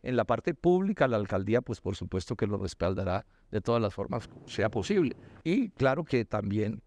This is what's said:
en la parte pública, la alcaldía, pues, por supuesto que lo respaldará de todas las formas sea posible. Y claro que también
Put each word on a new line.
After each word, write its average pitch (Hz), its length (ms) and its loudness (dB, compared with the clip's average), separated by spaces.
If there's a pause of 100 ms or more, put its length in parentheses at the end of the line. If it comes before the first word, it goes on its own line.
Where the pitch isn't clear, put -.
en 127 140 0
la 110 80 2
parte 120 280 0
pública, 180 540 2
la 120 80 2
alcaldía, 104 460 0
pues, - 180 -6
por 98 160 -4
supuesto 92 400 -4
que 110 100 -2
lo 101 120 -2
respaldará 95 680 -2 (260)
de 104 100 -2
todas 117 200 2
las 101 120 0
formas - 360 -6 (180)
sea 104 220 0
posible. 143 460 2 (300)
Y 202 240 2
claro 139 340 2
que 120 220 0
también 107 600 -2